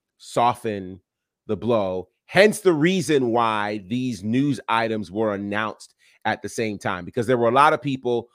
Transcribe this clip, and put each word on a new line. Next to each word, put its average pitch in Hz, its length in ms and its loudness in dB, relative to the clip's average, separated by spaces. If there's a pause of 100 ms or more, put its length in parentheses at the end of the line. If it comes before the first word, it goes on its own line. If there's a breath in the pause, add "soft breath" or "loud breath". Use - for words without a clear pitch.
(180)
soften 104 840 -2 (460)
the 110 120 -4
blow. 95 520 -2 (160)
Hence 202 360 4
the 185 120 4
reason 151 540 2
why 107 600 0
these 120 360 -4
news 127 440 0
items 110 440 -2
were 107 240 -2
announced 101 580 -6 (320)
at 107 160 -2
the 104 80 -8
same 107 300 -6
time, 90 260 -6
because 104 220 -4
there 127 100 4
were 117 120 2
a 117 40 2
lot 147 200 6
of 151 80 -2
people 123 540 -4